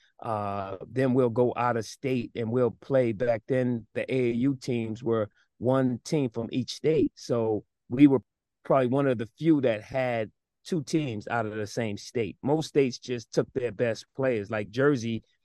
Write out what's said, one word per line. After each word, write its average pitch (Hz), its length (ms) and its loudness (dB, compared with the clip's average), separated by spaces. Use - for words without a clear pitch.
uh, 101 540 -6
then 127 280 0
we'll 127 160 4
go 120 260 2
out 120 200 0
of 110 80 -4
state 127 520 -4
and 113 160 -4
we'll 123 180 2
play. 127 400 0
Back 113 380 -2
then, 123 460 0
the 117 80 -4
A 127 180 2
A - 40 0
U 131 200 2
teams 117 480 -4
were 113 260 0
one 127 460 2
team 139 260 0
from 117 220 -6
each 127 220 -4
state. - 420 0
So 110 480 -2
we 135 180 6
were 131 140 6
probably 135 220 4
one 135 220 2
of 123 100 0
the 113 80 -6
few 151 240 4
that 113 200 2
had 123 480 -2
two 170 180 -2
teams 131 460 -4
out 113 180 -2
of 107 80 -6
the 107 120 -4
same 107 300 -4
state. 120 460 -6
Most 151 260 0
states 135 300 2
just - 340 -10
took 127 200 0
their 120 200 -4
best 117 320 -4
players. 117 360 -2
Like, 107 200 -4
Jersey 117 520 0